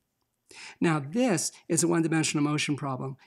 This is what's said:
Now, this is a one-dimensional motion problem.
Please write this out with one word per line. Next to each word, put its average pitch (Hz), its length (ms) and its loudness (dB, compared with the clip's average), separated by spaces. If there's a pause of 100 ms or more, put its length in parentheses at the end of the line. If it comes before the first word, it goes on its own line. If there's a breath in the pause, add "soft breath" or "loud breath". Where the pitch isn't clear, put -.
(800 loud breath)
Now, 160 180 2
this 170 540 0 (160 loud breath)
is 165 140 2
a 170 60 2
one-dimensional 160 540 2
motion 147 320 0
problem. 135 520 -6